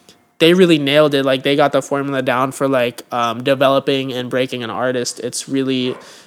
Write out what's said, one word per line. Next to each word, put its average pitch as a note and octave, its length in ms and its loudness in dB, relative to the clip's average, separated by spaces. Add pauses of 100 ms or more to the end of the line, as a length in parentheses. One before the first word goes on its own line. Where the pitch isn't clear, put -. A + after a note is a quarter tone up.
(400)
they E3 140 6
really E3+ 260 4
nailed C#3+ 340 4
it. C3+ 100 2
Like, C3+ 200 0
they C#3+ 120 0
got C#3+ 160 2
the C3+ 100 2
formula C#3 400 -4
down C3 300 0
for, C#3 160 -4
like, B2 360 -2 (100)
um, A#2+ 300 -2
developing C3+ 680 0
and B2 180 -6
breaking B2+ 340 -4
an A2 60 -8
artist. A#2+ 520 -4
It's - 260 -8
really, C3 480 -2 (320)